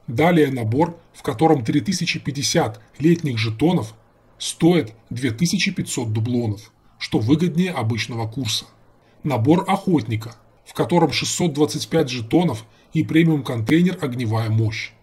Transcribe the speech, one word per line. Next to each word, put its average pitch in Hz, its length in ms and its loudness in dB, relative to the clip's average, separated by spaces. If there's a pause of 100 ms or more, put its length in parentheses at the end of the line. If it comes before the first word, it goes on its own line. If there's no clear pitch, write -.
Далее 151 440 4
набор, 131 460 -2 (160)
в - 80 -20
котором 143 440 2
три 143 160 0
тысячи 170 380 -4
пятьдесят 131 600 -2 (200)
летних 147 380 2
жетонов, 113 580 0 (420)
стоит 165 560 0 (160)
две 120 220 -4
тысячи 175 400 -2
пятьсот 123 420 -4
дублонов, 113 580 -2 (280)
что - 200 -2
выгоднее 160 520 2
обычного 113 580 -4
курса. - 360 -6 (580)
Набор 151 440 2
«Охотника», 117 680 -2 (300)
в - 80 -20
котором 160 380 2
шестьсот 151 420 -2
двадцать 147 360 -2
пять 151 200 0
жетонов 127 560 -2 (280)
и 156 100 0
премиум 156 400 2
контейнер 156 560 2
«Огневая 113 500 -2
мощь». 110 420 0 (120)